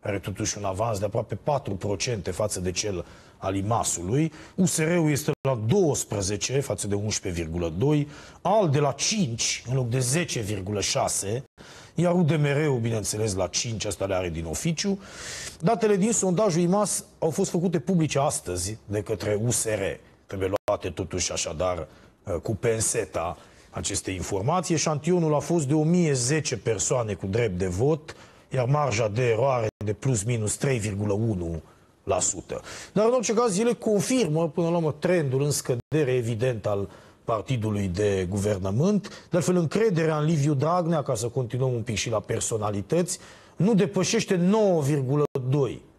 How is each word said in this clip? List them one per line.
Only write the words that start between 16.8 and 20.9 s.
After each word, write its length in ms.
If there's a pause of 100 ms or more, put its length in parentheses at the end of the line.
au 120
fost 200
făcute 280
publice 400
astăzi 680
de 140
către 440
U 60
S 140
R. 160 (460)
Trebuie 240 (160)
luate, 220
totuși, 440